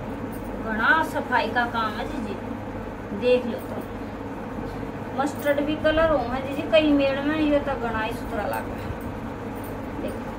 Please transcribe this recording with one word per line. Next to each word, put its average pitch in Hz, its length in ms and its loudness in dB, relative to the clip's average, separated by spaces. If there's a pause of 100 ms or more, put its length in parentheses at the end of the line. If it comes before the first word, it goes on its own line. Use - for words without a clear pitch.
(640)
घना 240 380 4
सफाई 254 440 2
का 240 180 2
काम 226 260 0
है 233 140 -4
जी, - 120 -4
जी। 208 180 -4 (840)
देख 247 280 4
लो 240 120 -2
तो। - 260 -6 (1400)
मस्टर्ड 285 420 2
भी 302 140 2
कलर 311 340 4
हो 302 80 4
है 262 300 -2
जी, 277 140 -2
जी, 311 100 -2
कई 311 220 8
मेड़ 277 260 4
में 302 200 0
ये 294 200 6
तो 285 160 -2
घना 233 260 -2
ही 220 120 -2
सुथरा 226 300 -4
लग 185 80 -2
रहा - 80 -2
है। - 320 -6 (1080)
देखो। - 380 -6